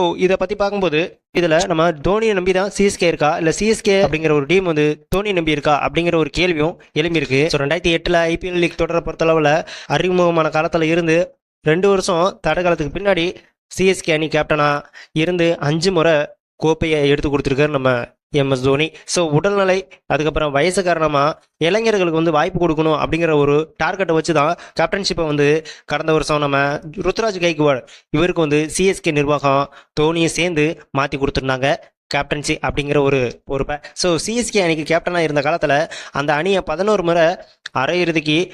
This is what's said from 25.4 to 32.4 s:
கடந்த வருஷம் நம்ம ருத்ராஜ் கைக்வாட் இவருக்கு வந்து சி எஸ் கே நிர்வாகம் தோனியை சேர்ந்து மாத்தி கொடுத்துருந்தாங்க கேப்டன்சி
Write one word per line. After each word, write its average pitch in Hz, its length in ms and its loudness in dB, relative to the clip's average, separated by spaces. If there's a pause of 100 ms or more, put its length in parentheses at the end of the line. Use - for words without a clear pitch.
கடந்த 156 240 -2
வருஷம் 151 280 0
நம்ம 139 140 0 (480)
ருத்ராஜ் 196 380 -2
கைக்வாட் 147 380 2 (340)
இவருக்கு 170 300 0
வந்து 147 140 2 (160)
சி 180 160 0
எஸ் - 140 -6
கே 170 140 0
நிர்வாகம் 139 500 0 (300)
தோனியை 165 380 0
சேர்ந்து 160 280 0 (320)
மாத்தி 139 240 -2
கொடுத்துருந்தாங்க 131 480 -2 (440)
கேப்டன்சி 143 420 -4 (120)